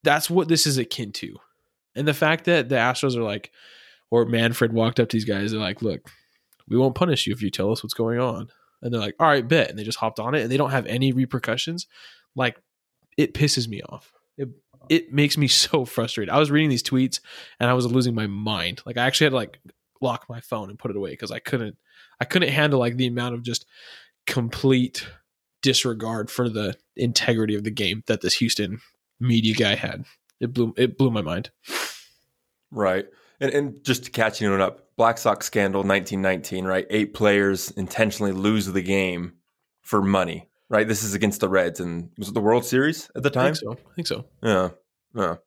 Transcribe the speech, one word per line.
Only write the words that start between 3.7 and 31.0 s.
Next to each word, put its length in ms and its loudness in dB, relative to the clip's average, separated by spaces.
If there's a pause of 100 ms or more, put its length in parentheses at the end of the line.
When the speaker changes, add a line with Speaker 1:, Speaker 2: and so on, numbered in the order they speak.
Speaker 1:
or 140 4
Manfred 480 2
walked 280 2
up 80 2
to 80 -2
these 80 0
guys, 260 -2
they're 80 -4
like, 240 -4
"Look, 260 -4 (600)
we 80 0
won't 180 4
punish 320 0
you 60 -4
if 100 -6
you 80 -2
tell 220 -2
us 100 -4
what's 120 -10
going 260 -2
on." 300 -4 (320)
And 120 -4
they're 60 -2
like, 180 -6
"All 80 4
right, 200 4
bet." 220 4
And 80 -12
they 60 -10
just 160 -6
hopped 220 -4
on 160 -2
it 60 0
and 100 -2
they 40 0
don't 140 2
have 160 0
any 240 0
repercussions. 760 -2 (480)
Like, 240 -2 (560)
it 180 2
pisses 320 2
me 220 -10
off. 240 -20 (240)
It, 140 -8 (380)
it 240 0
makes 240 2
me 120 2
<laughs> 180 4
so 180 0
frustrated. 480 -4
I 60 4
was 140 4
reading 180 4
these 140 0
tweets 340 2 (400)
and 100 2
I 60 4
was 120 2
losing 280 2
my 140 -2
mind. 580 -4
Like, 100 -8
I 100 0
actually 180 4
had 60 4
to, 60 0
like, 220 -4 (420)
lock 280 -4
my 120 -12
phone 300 -8
and 80 -16
put 140 -8
it 40 -8
away 200 -8
'cause 160 -10
I 80 -10
couldn't, 360 -4 (440)
I 60 0
couldn't 240 2
handle, 280 2
like, 180 2
the 120 0
amount 260 -4
of 80 -8
just 240 -6 (600)
complete 800 0 (580)
disregard 680 -2
for 180 0
the 280 -4 (180)
integrity 640 0
of 80 -6
the 80 -2
game 340 -2
that 140 0
this 140 0
Houston 460 -2 (380)
media 360 2
guy 200 2
had. 300 -6 (340)
It 140 -4
blew, 240 0
it 200 2
blew 140 4